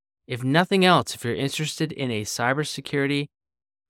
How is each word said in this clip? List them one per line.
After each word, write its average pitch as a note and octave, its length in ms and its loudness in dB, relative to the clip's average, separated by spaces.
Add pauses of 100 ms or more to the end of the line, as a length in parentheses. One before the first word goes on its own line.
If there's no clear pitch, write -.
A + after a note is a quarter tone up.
(260)
If B2+ 180 -6
nothing F3+ 400 4
else, E3+ 300 4
if - 100 -10
you're A#2+ 100 -2
interested D3 580 -4
in C3 180 -4
a G#2+ 140 -2
cybersecurity C#3 1040 -2 (600)